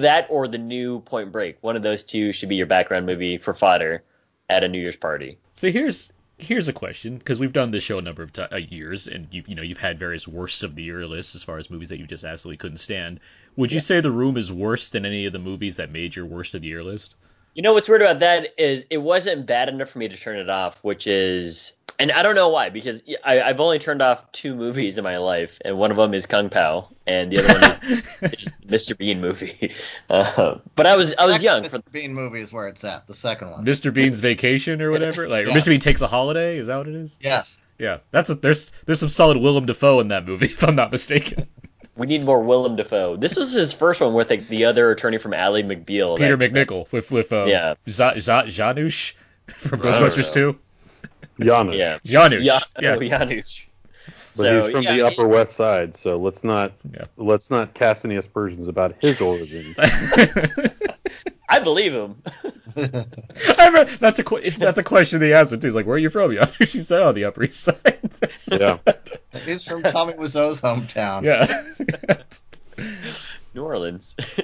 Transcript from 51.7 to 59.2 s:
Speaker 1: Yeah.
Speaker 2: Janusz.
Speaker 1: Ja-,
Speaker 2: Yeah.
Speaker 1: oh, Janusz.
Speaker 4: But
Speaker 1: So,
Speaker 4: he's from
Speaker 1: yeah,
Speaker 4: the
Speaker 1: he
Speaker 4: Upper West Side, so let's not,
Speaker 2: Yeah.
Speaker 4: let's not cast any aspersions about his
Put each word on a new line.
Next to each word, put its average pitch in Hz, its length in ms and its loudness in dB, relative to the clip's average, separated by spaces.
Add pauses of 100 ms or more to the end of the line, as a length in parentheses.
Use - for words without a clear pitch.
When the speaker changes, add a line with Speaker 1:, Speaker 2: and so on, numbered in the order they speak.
Speaker 1:
Yeah. 82 260 0
Speaker 2:
Janusz. 131 420 6
Speaker 1:
Ja-, 131 160 6 (200)
Speaker 2:
Yeah. 135 160 2
Speaker 1:
oh, - 60 -4
Janusz. 123 640 -4 (680)
Speaker 4:
But 110 80 -2
Speaker 1:
So, 110 180 6
Speaker 4:
he's 107 100 -2
from 135 120 0
Speaker 1:
yeah, 117 80 0
Speaker 4:
the 120 40 2
Speaker 1:
he 123 60 4
Speaker 4:
Upper 117 260 4
West 110 280 4
Side, 92 400 0
so 90 200 -2
let's 92 280 -4
not, 101 280 0 (220)
Speaker 2:
Yeah. - 100 -16 (140)
Speaker 4:
let's 104 320 0
not 113 240 -2
cast 110 320 2
any 107 100 -4
aspersions 92 520 -6
about 90 320 -2
his 143 200 2